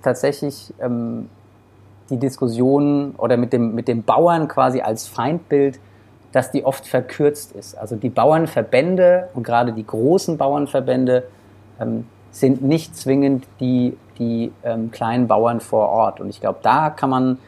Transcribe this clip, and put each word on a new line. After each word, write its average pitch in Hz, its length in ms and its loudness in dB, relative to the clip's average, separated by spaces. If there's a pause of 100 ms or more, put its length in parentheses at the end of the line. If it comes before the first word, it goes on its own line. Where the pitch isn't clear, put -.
tatsächlich, 135 800 -4
ähm, 117 480 -6 (800)
die 131 100 -4
Diskussion 135 1000 0
oder 120 180 2
mit 120 160 0
dem, 117 220 0
mit 117 140 -4
dem 117 160 -2
Bauern 160 420 2
quasi 131 340 0
als - 280 -6
Feindbild, 139 720 -2 (500)
dass 127 220 0
die - 120 -2
oft - 220 -2
verkürzt 147 640 -2
ist. - 260 -18
Also 110 200 -8
die 113 140 -4
Bauernverbände 165 1200 2
und 123 80 -4
gerade 117 300 2
die 110 120 -8
großen 147 540 0
Bauernverbände, 131 840 0 (560)
ähm, 117 260 -4 (240)
sind 131 320 2
nicht 160 340 0
zwingend 139 520 0 (100)
die, 127 400 0 (220)
die, 117 320 -2 (100)
ähm, 113 300 -4
kleinen 120 340 0
Bauern 110 320 2
vor 107 300 0
Ort. 104 320 0
Und 98 80 -12
ich - 120 -14
glaub, - 220 -4
da 151 280 2
kann 135 200 -4
man, 127 380 0